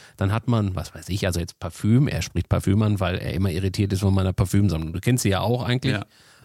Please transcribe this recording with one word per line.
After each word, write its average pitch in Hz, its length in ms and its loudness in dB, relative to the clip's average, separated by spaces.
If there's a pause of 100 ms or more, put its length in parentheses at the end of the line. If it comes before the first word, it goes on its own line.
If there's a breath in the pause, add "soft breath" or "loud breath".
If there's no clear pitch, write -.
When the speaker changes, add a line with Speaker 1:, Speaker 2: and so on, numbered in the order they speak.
(180 loud breath)
Speaker 1:
dann 98 140 0
hat 113 160 -4
man, 104 280 2
was - 180 -8
weiß - 160 -14
ich, 95 160 -2
also 87 140 0
jetzt - 200 -8
Parfüm, 113 480 2
er - 140 -2
spricht - 260 -4
Parfüm 98 360 2
an, 104 160 0
weil 90 180 -2
er - 160 -6
immer 95 160 0
irritiert 98 440 -2
ist 92 80 0
von 98 120 4
meiner 95 200 2
Parfümsammlung. 87 600 0
Du 87 60 -6
kennst 123 240 2
sie 101 60 2
ja 95 100 2
auch 120 240 0
eigentlich. 123 300 -2
Speaker 2:
Ja. 101 120 -6 (380 soft breath)